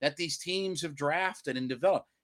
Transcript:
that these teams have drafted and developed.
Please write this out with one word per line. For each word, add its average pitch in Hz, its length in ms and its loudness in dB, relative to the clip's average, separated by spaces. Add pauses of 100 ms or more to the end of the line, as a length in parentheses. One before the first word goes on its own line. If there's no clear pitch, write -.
that 147 160 2
these 165 200 -2
teams 185 440 -2
have 156 140 -4
drafted 147 600 0
and 127 140 -2
developed. 151 380 2 (160)